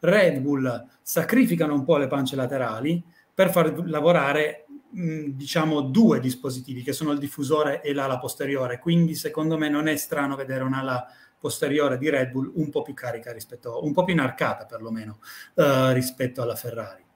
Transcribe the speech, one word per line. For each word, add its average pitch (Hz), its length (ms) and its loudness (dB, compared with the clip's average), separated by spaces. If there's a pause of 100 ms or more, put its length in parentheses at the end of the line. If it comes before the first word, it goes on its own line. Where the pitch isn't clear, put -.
Red 175 380 4
Bull 131 480 -2 (160)
sacrificano 165 720 2
un 139 100 0
po' 156 120 4
le 143 100 2
pance 139 300 -2
laterali 131 640 -2 (320)
per 185 160 4
far 165 360 2
lavorare, 151 800 2 (300)
mm, 160 340 -4
diciamo, 147 500 0
due 147 400 4
dispositivi, 127 640 -6
che 135 100 -4
sono 147 180 -2
il 143 80 0
diffusore 143 640 0
e 147 100 -2
l'ala 135 260 -2
posteriore, 131 600 -4
quindi 170 380 4
secondo 156 420 -2
me 151 100 0
non 151 200 0
è 151 80 0
strano 143 400 -2
vedere 131 260 -4
un'ala 131 440 -2 (340)
posteriore 143 580 0
di 143 100 0
Red 131 220 2
Bull 135 240 -4
un 151 160 0
po' 143 120 -2
più 143 120 -10
carica 117 380 -10
rispetto, 117 520 -10
un 147 80 -2
po' 170 120 2
più 180 100 0
inarcata 131 520 0
perlomeno, 113 520 -10 (360)
eh, 131 380 4
rispetto 127 500 -2
alla 117 140 -4
Ferrari. 113 480 -10 (120)